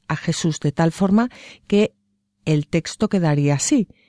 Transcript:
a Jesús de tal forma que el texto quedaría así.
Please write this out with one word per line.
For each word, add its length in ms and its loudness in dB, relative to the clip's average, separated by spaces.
a 80 -2
Jesús 440 -4
de 120 -2
tal 200 0
forma 380 0
que 300 0
el 220 0
texto 420 -2
quedaría 460 2
así. 320 0